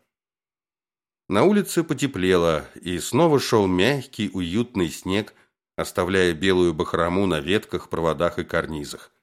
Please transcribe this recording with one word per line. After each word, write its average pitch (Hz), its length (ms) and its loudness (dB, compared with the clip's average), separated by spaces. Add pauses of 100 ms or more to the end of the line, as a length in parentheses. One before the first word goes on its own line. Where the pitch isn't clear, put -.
(1300)
На 104 160 2
улице 190 400 2
потеплело, 90 840 0 (140)
и 87 180 -6
снова 151 400 2
шёл 107 280 2
мягкий, 104 640 0
уютный 92 560 -2
снег, 95 460 -6 (420)
оставляя 90 560 0
белую 90 400 2
бахрому 85 540 0
на 80 140 0
ветках, 87 500 -4
проводах 82 480 -2
и 85 60 -4
карнизах. 78 680 -6 (100)